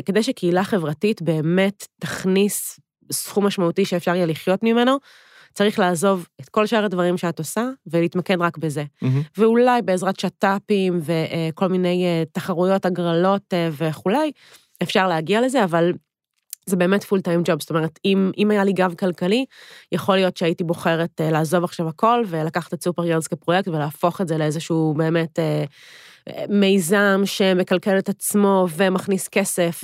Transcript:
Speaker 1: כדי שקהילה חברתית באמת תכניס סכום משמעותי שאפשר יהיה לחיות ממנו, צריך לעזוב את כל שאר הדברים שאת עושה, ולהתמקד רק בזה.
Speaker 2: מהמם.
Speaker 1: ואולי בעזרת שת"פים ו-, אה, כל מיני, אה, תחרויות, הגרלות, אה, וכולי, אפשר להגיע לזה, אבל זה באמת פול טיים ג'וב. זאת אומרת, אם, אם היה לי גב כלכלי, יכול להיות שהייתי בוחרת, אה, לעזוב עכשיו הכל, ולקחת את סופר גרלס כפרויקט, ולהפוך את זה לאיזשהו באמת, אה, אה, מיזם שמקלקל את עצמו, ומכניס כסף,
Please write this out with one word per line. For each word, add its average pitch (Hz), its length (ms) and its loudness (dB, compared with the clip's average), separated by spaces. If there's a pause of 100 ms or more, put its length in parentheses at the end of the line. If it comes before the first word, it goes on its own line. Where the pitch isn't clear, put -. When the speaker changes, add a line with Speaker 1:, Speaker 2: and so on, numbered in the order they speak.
Speaker 1:
כדי 196 180 0
שקהילה 180 400 0
חברתית 180 580 -2
באמת 170 640 0 (120)
תכניס 190 800 -2 (320)
סכום - 340 -2
משמעותי 190 400 0
שאפשר 175 300 -2
יהיה 180 100 0
לחיות 180 380 -2
ממנו, 240 340 2 (560)
צריך 208 260 0
לעזוב 180 480 2 (140)
את - 80 -18
כל 214 160 0
שאר 214 200 0
הדברים 180 320 0
שאת 170 220 -4
עושה, 220 300 -4 (180)
ולהתמקד 170 540 0
רק 170 160 -2
בזה. 151 260 -4 (180)
Speaker 2:
מהמם. 131 200 0 (160)
Speaker 1:
ואולי 240 440 4
בעזרת 185 380 -2
שת"פים 196 840 0
ו-, 151 80 -4
אה, 160 440 -2
כל 196 120 0
מיני, 180 380 0
אה, 170 260 0
תחרויות, 185 540 0
הגרלות, 180 680 0
אה, 170 180 0
וכולי, 180 600 -2 (520)
אפשר 190 240 2
להגיע 175 340 0
לזה, 254 220 2
אבל 170 300 2 (720)
זה 190 100 -2
באמת 190 280 2
פול 196 180 0
טיים 175 240 0
ג'וב. 165 160 0
זאת - 80 -14
אומרת, 160 360 -2
אם, 190 320 2
אם 208 140 2
היה 202 120 2
לי 196 100 2
גב 185 260 0
כלכלי, 190 460 -2 (460)
יכול - 240 0
להיות 185 220 0
שהייתי 170 260 -2
בוחרת, 165 580 -2
אה, 160 100 0
לעזוב 160 320 0
עכשיו 170 260 -4
הכל, 233 380 2
ולקחת 160 460 -4
את 165 100 -10
סופר 175 220 -2
גרלס 160 220 0
כפרויקט, 175 400 -2
ולהפוך 160 540 -2
את 180 60 -2
זה 160 100 -2
לאיזשהו 156 600 0
באמת, 165 420 0
אה, 151 240 0 (680)
אה, - 200 -10
מיזם 202 760 2
שמקלקל 190 720 2
את 196 120 -2
עצמו, 196 640 2
ומכניס 190 520 0
כסף, 185 560 -2